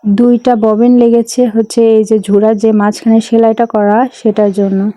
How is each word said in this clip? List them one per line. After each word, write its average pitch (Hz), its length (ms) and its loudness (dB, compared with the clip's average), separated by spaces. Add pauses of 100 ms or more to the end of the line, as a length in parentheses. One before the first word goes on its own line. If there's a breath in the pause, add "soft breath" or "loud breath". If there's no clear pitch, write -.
দুইটা 240 520 0
ববিন 220 420 0
লেগেছে 233 500 0
হচ্ছে 220 400 -2
এই 220 160 2
যে 220 140 -2
ঝুরা 202 360 0
যে 214 180 0
মাঝখানে 214 480 0
সেলাইটা 226 460 0
করা, 208 320 0 (140)
সেটার 208 400 -2
জন্য। 196 280 -2 (160)